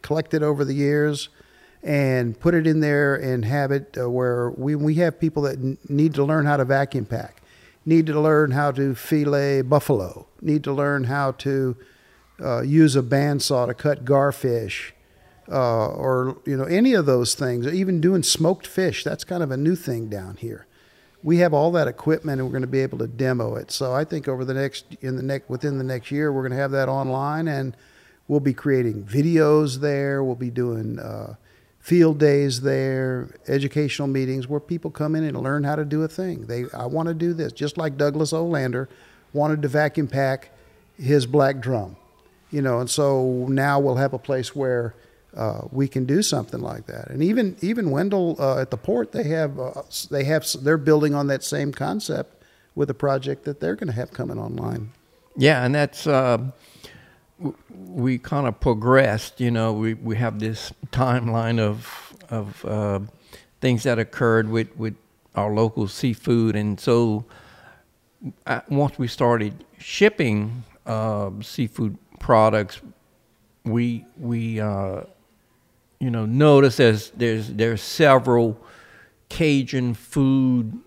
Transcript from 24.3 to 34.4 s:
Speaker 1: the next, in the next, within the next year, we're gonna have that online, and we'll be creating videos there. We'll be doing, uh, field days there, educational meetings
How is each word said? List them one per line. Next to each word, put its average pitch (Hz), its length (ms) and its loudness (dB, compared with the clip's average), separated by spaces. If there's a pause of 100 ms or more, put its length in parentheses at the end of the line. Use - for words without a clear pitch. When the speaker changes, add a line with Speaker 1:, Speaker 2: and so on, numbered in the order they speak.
Speaker 1:
the 131 80 -4
next, 135 320 -4 (160)
in 131 160 -6
the 127 60 -6
next, 135 260 -6
within 135 300 -4
the 131 60 -4
next 127 260 -6
year, 147 200 0
we're 135 120 -2
gonna 127 180 -4
have 139 120 -2
that 135 180 0
online, 135 580 -2
and 135 260 -4 (540)
we'll 147 120 2
be 135 120 0
creating 120 520 0
videos 147 760 4
there. 139 420 0
We'll 127 120 -2
be 123 160 -6
doing, 117 480 -4
uh, 107 380 -12 (420)
field 160 400 6
days 143 420 4
there, 131 720 -2 (180)
educational 139 580 -2
meetings 131 400 -2